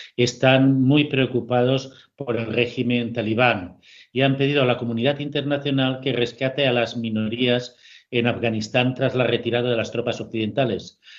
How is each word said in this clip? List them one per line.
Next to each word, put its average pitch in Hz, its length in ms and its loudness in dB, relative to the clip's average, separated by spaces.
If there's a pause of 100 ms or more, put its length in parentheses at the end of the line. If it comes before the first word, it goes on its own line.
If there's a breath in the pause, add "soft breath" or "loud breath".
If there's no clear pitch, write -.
(160 loud breath)
están 131 640 4
muy 139 240 4
preocupados 127 1120 -2
por 123 200 -6
el 113 100 -4
régimen 120 680 -2
talibán 110 680 0 (320 loud breath)
y 127 120 0
han 135 160 2
pedido 143 240 2
a 127 40 2
la 120 120 2
comunidad 120 400 -2
internacional 139 800 -2
que - 140 -2
rescate 131 520 -2
a 123 60 2
las 120 240 0
minorías 117 800 -2 (340 loud breath)
en 120 160 0
Afganistán 117 680 0
tras 127 200 0
la 127 100 2
retirada 117 440 0
de 120 80 0
las 107 140 -2
tropas 117 320 -4
occidentales. 107 760 -4 (200 loud breath)